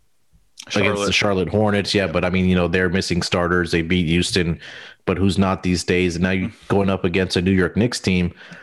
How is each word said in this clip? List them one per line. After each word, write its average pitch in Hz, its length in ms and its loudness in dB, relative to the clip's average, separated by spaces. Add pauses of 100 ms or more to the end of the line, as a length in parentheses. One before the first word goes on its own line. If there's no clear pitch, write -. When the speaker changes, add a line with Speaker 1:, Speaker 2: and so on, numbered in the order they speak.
(680)
Speaker 1:
against - 80 -10
the 104 60 0
Speaker 2:
Charlotte. 101 340 -2
Speaker 1:
Charlotte 95 340 0
Hornets. 104 460 0
Yeah, 98 120 2
Speaker 2:
Yeah. 82 60 -6
Speaker 1:
but 87 120 0
I 90 60 0
mean, 92 160 2
you 92 100 4
know, 87 120 2
they're 92 220 0
missing 87 320 -2
starters. 87 480 0
They 85 120 2
beat 87 240 0
Houston, 85 540 0 (460)
but 95 100 0
who's 92 220 0
not 95 240 0
these 90 220 0
days? 90 320 0
And 85 80 -2
now 92 60 0
you're 92 300 -2
Speaker 2:
<laughs> - 80 -20
Speaker 1:
going 98 220 2
up 95 140 -2
against 92 320 0
a 92 60 2
New 92 100 2
York 92 240 2
Knicks 113 240 0
team 90 340 0 (280)